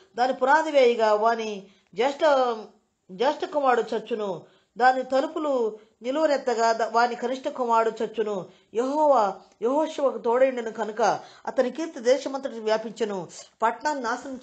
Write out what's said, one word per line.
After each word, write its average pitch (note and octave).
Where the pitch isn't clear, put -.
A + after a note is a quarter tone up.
దాని B3
పునాది D4+
వేయగా A#3
వాని G#3+
జ్యేష్ఠ, C4+
జ్యేష్ఠ C4+
కుమారుడు B3
చచ్చును. G#3
దాని B3+
తలుపులు C4
నిలువరెత్తగా C4
ద-, A3+
వాని A#3
కనిష్ట B3
కుమారుడు A3+
చచ్చును. G#3+
యెహోవా B3+
యెహోషువకు C#4
తోడైండెను A#3+
కనుక A3
అతని B3+
కీర్తి D#4+
దేశమంతటికి C4
వ్యాపించెను. G#3+
పట్టణాన్ని B3
నాశనం C4